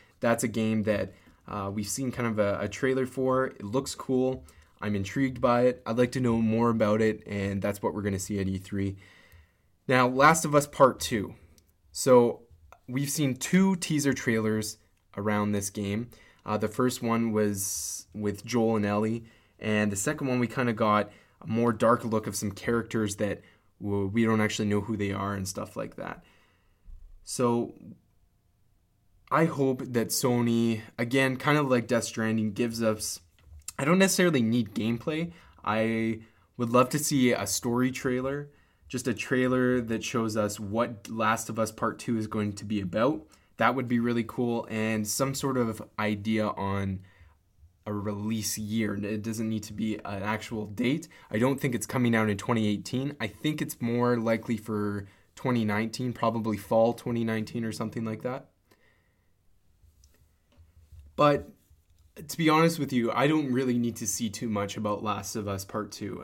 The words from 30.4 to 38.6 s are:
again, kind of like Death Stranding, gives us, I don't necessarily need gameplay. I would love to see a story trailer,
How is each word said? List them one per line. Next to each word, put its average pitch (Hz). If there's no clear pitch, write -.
again, 131
kind 147
of 143
like 123
Death 117
Stranding, 110
gives 113
us, -
I 139
don't 175
necessarily 180
need 113
gameplay. 156
I 113
would 120
love 127
to 151
see 127
a 98
story 123
trailer, 135